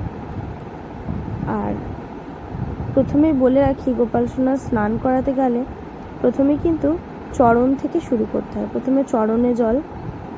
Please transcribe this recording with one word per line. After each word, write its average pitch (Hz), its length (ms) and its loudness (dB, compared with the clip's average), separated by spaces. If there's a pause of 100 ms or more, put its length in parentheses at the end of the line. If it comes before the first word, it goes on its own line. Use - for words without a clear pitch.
(1500)
আর 208 260 -2 (1200)
প্রথমেই 294 380 4
বলে 262 280 4
রাখি, 269 320 2
গোপাল 233 340 2
সোনা 262 300 0
স্নান 220 460 0
করাতে 254 300 2
গেলে 247 320 0 (560)
প্রথমে 269 420 4
কিন্তু 311 340 2 (380)
চরণ 240 400 6
থেকে 302 260 -2
শুরু 220 320 0
করতে 214 260 -4
হয়। 208 140 -2
প্রথমে 262 320 2
চরণে 233 500 2
জল, 233 260 2 (580)